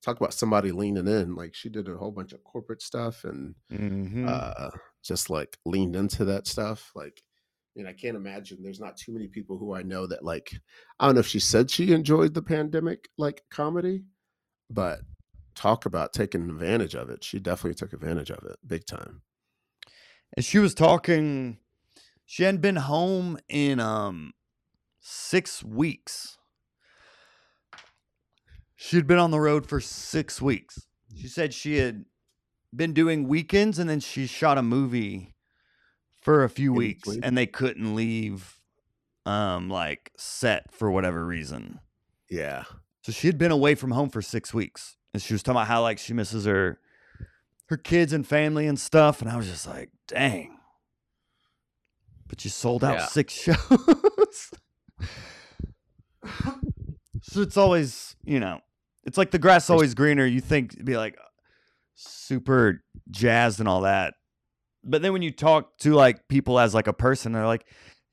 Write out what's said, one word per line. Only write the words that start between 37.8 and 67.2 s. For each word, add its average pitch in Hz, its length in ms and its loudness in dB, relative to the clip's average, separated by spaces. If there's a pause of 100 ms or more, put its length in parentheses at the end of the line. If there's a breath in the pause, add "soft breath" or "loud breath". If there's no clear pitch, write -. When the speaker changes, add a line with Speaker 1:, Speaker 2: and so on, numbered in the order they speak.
Speaker 2:
leave, 110 680 -4 (640)
um, 92 460 -2
like, 85 480 -6
set - 560 -2
for 107 160 0
whatever 90 340 0
reason. 71 560 -10 (480)
Speaker 1:
Yeah. 71 360 -8 (380)
Speaker 2:
So 113 100 -10
she - 160 0
had 170 100 2
been 170 140 2
away 147 240 4
from 131 160 -6
home 131 180 0
for 113 100 -4
six - 320 -8
weeks, - 440 -6 (180)
and 104 80 -4
she - 100 -6
was 107 120 -2
talking 127 120 0
about 110 120 0
how, 117 140 2
like, 113 160 0
she - 140 -10
misses 110 320 -4
her, 98 360 2 (880 soft breath)
her 160 80 -2
kids 170 360 2
and 151 140 -2
family 151 400 2
and 143 120 0
stuff, 151 440 6
and 113 80 -4
I 117 60 -2
was 113 100 -2
just 87 220 -10
like, - 220 -14 (180)
"Dang." - 500 -4 (1700)
But - 180 -14
you 107 60 -8
sold 120 340 -2
out 135 140 0
Speaker 1:
Yeah. 85 80 -2
Speaker 2:
six - 260 -2
<laughs> - 100 -12
shows. - 1080 4 (2750 loud breath)
So - 180 -4
it's - 160 0
always, 175 680 4
you 143 160 0
know, 92 200 -4 (440)
it's - 140 -4
like 190 120 2
the 185 80 0
grass 175 260 8
is - 40 -2
Speaker 1:
There's 175 80 8
Speaker 2:
always 147 180 4
greener. 139 320 4
You 127 140 2
think 127 340 -2
it'd - 120 -16
be, 127 100 -2
like, 110 200 -6 (800)
super 123 920 2 (260)
jazzed 113 500 4
and 110 80 2
all 92 140 4
that. 95 320 2 (720)
But 151 180 0
then 190 100 0
when 185 100 0
you 160 100 -2
talk 156 460 2
to, 151 160 4
like, 131 340 6
people 131 300 2
as, 117 160 4
like, 110 120 4
a 104 60 0
person, 123 400 0